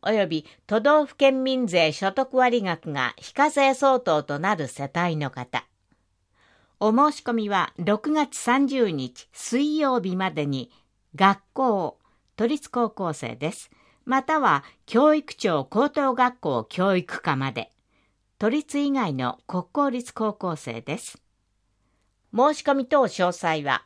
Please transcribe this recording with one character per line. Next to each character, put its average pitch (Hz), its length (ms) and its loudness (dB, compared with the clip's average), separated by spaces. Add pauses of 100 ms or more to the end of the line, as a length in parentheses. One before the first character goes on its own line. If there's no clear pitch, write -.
及 208 260 0
び 156 180 -4 (220)
都 214 140 0
道 294 240 4
府 - 100 -16
県 262 300 4
民 254 220 0
税 165 260 2
所 196 180 -2
得 262 240 -2
割 247 260 4
額 170 300 -6
が 127 260 -2
非 - 160 -20
課 294 160 2
税 269 240 4
相 262 280 2
当 151 220 2
と 143 160 -6
な 190 160 0
る 151 120 -6
世 139 260 -10
帯 170 220 -2
の 143 160 -4
方。 - 340 -8 (1120)
お 214 120 2
申 285 260 4
し - 60 -20
込 240 100 -4
み 214 160 -2
は 190 280 -2
六 208 340 0
月 302 260 0
三 269 300 2
十 247 220 2
日 131 420 -8
水 294 460 -2
曜 262 240 0
日 180 160 -4
ま 190 140 -2
で 147 140 -4
に、 135 240 -4 (460)
学 196 240 4 (140)
校、 214 440 -2 (380)
都 220 100 -2
立 285 240 -4
高 233 200 0
校 180 240 -4
生 117 240 -10
で 151 160 -4
す。 - 180 -18 (340)
ま 262 160 0
た 302 200 -2
は 160 240 2 (200)
教 294 280 4
育 302 200 -4
庁 160 300 -2
高 254 260 0
等 277 240 0
学 247 260 0
校 123 260 -2
教 185 320 0
育 - 240 -6
課 143 160 -2
ま 135 160 -4
で。 - 180 -10 (640)
都 214 120 0
立 285 300 -4
以 285 120 -2
外 220 220 -2
の 127 340 -4
国 180 240 -4
公 285 200 0
立 240 220 -8
高 214 200 -2
校 175 240 -6
生 117 240 -10
で 160 160 -8
す。 - 240 -16 (1120)
申 277 180 4
し - 100 -10
込 277 100 2
み 269 140 0
等 285 160 4
詳 180 280 0
細 160 320 -2
は 139 220 0